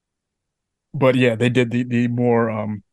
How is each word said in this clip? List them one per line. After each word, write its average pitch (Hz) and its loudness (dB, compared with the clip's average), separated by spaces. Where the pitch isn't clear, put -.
But 131 2
yeah, 123 2
they 120 0
did 123 0
the, 120 -2
the 120 -2
more, 120 0
um, 107 -8